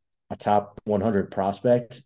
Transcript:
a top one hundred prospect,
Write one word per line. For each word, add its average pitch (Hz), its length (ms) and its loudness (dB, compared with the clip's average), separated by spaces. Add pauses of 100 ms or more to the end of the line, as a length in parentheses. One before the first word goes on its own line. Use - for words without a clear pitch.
(300)
a - 60 -8
top - 480 0
one 104 160 0
hundred 101 320 0
prospect, 120 720 -2